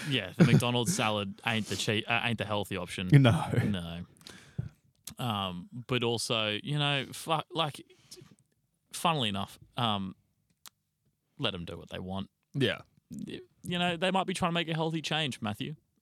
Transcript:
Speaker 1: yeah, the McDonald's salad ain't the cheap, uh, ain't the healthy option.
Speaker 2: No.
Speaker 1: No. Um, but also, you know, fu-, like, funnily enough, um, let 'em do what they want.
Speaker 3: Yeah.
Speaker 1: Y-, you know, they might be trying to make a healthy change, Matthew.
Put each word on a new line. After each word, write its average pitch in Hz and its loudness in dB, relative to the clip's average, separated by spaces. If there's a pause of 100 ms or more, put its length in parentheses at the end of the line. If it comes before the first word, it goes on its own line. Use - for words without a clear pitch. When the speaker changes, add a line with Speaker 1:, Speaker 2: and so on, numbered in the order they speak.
Speaker 1:
yeah, 117 -2
the 170 10
McDonald's 123 4
salad 107 0
ain't 110 0
the 101 -2
cheap, 107 0
uh, 113 2
ain't 120 0
the 101 -2
healthy 104 -2
option. 92 -6
Speaker 2:
No. 117 8 (200)
Speaker 1:
No. 85 -4 (1200)
Um, 98 -4 (200)
but 123 0
also, 110 0
you 147 -4
know, 143 0
fu-, - -2 (100)
like, 156 -4 (1080)
funnily 156 0
enough, 101 -6 (180)
um, 104 0 (1300)
let 110 -2
'em 85 -8
do 87 -12
what 80 -18
they - -10
want. 92 -8 (240)
Speaker 3:
Yeah. 120 0 (280)
Speaker 1:
Y-, - -10 (240)
you 175 -4
know, 175 0
they 185 0
might 190 0
be 185 -2
trying 175 0
to 170 -2
make 170 -2
a 165 -2
healthy 160 -2
change, 151 -2
Matthew. 110 -4 (280)